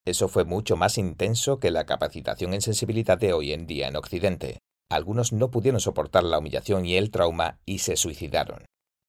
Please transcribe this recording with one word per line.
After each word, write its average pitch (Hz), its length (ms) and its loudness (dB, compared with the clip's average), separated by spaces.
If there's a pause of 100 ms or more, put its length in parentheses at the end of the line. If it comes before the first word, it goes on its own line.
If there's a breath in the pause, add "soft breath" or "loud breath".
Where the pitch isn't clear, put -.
eso 92 240 0
fue 92 160 2
mucho 87 320 0
más 92 220 2
intenso 107 640 0
que 90 100 2
la 78 160 0
capacitación 76 680 -4
en 101 80 -2
sensibilidad 107 560 2
de 95 160 2
hoy 76 220 -2
en 82 120 -8
día 69 220 -4
en 69 80 -6
Occidente. 85 600 -2 (320)
Algunos 104 420 0
no 117 180 2
pudieron 120 300 2
soportar 87 420 2
la 82 160 2
humillación 78 460 -2
y 87 120 2
el 104 140 2
trauma 85 540 0
y 95 140 -4
se 90 180 0
suicidaron. 78 680 -4 (420)